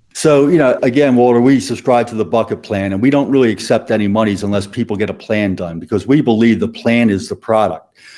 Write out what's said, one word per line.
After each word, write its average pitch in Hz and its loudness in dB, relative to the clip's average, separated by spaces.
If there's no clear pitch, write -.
So, 147 4
you 175 4
know, 131 2
again, 135 2
Walter, 120 4
we 131 4
subscribe 120 -2
to 117 -10
the 107 -2
bucket 110 -2
plan, 98 -4
and 98 -4
we 131 2
don't 139 0
really 127 2
accept 113 -2
any 107 0
monies 101 -2
unless 101 -4
people 107 -6
get 98 -4
a - -8
plan 104 -4
done, 87 -8
because 95 -6
we 143 4
believe 113 2
the 104 -2
plan 117 0
is 95 -4
the 104 -8
product. 104 -2